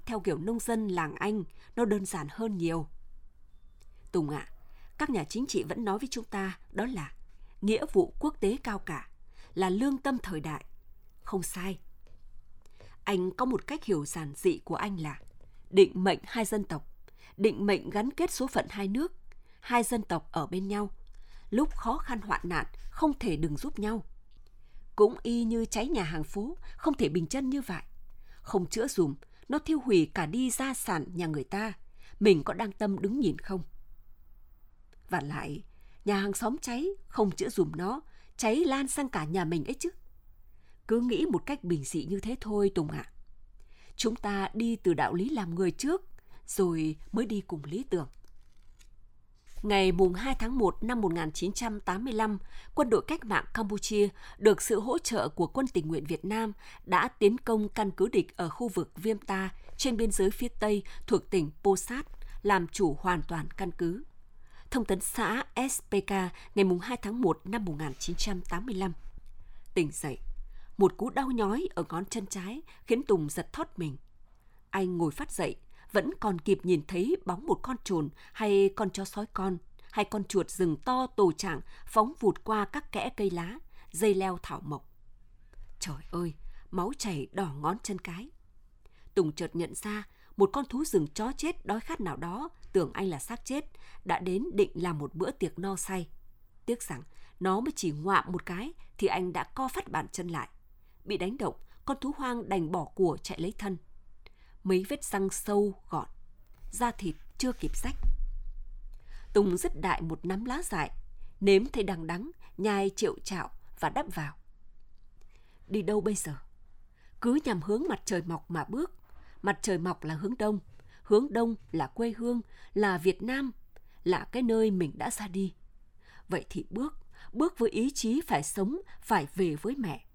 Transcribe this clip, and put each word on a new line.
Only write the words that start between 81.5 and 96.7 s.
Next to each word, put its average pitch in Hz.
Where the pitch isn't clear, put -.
phóng 226
vụt 196
qua 214
các -
kẽ 220
cây 202
lá, 175
dây 202
leo 190
thảo 156
mộc. 143
Trời 147
ơi, 170
máu 185
chảy 156
đỏ 175
ngón 165
chân 190
cái. 190
Tùng 165
chợt 165
nhận 170
ra 208
một 196
con 277
thú 277
rừng 165
chó 220
chết -
đói 208
khát 320
nào 160
đó, 208
tưởng 175
anh 196
là 147
xác -
chết, 285
đã 175
đến 185
định 202
làm 170
một 143
bữa 180
tiệc -
no 190
say. 185
Tiếc 233